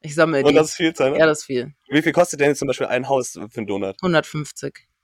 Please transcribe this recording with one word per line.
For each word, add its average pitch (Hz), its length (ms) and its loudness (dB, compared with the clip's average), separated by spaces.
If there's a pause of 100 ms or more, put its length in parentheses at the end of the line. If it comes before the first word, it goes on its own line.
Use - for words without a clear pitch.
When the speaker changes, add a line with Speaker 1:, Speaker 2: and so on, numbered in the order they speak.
Speaker 1:
Ich 151 140 -12
sammel 160 280 2
Speaker 2:
Und 147 80 6
Speaker 1:
die. 143 40 4
Speaker 2:
das 156 140 4
ist - 60 -10
viel 165 180 0
Zeit, 139 200 0
ne? 147 60 -2
Speaker 1:
Ja, 160 60 6
das 151 140 2
ist - 60 -14
viel. 135 280 -6 (160)
Speaker 2:
Wie 147 120 2
viel 160 100 0
kostet 165 300 2
denn 143 80 4
jetzt 143 100 0
zum 139 80 -4
Beispiel 131 200 -4
ein 127 200 -2
Haus 131 240 -2
für 98 260 -14
einen 107 100 -6
Donut? 98 340 -6
Speaker 1:
Hundertfünfzig. 151 840 -4 (180)